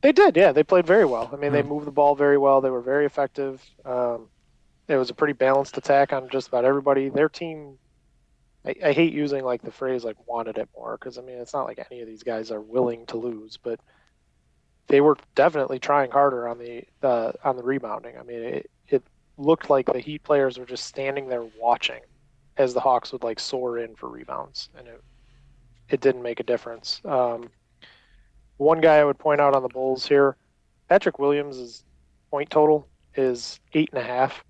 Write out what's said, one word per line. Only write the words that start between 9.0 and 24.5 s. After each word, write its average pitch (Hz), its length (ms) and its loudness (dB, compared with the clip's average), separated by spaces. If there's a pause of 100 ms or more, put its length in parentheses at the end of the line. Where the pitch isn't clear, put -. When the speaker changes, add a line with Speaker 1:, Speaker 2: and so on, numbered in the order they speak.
Speaker 1:
using, 143 320 -4
like, 123 180 -4
the - 100 -14
phrase, 131 320 -6
like, 110 120 -8 (120)
"wanted 113 300 -8
it 110 180 -8
more," 117 220 -12
'cause, 123 200 -16
I 123 40 -18
mean, 127 160 -18
it's 120 160 -16
not 135 120 -4
like 123 240 -14
any 123 120 -16
of 110 40 -14
these 110 160 -20
guys 110 300 -8
are 107 80 -8
willing 117 460 -4
to - 100 -10
lose, 113 400 -10
but 117 240 -10 (1040)
they 139 140 6
were 147 160 6 (180)
definitely 135 440 2
trying 139 320 0
harder 131 360 2
on 117 120 -8
the, 120 260 -14 (180)
uh, 120 300 0 (100)
on 135 140 -2
the 123 60 -12
rebounding. 120 560 -6
I 123 40 -18
mean, 117 200 -14
it, 131 280 -10 (180)
it 131 140 0 (360)
looked 151 320 0
like 135 160 2
the 127 140 -2
Heat 151 220 -12
players 135 360 0
were 123 80 -16
just 127 200 -12
standing 139 420 -8
there 120 160 -6 (140)
watching 120 420 -2 (580)
as 127 160 0
the 123 60 0
Hawks 127 320 0
would, 127 120 -12
like, 113 160 -6
soar 123 380 -6
in 113 180 -10
for - 140 -14
rebounds, - 680 -14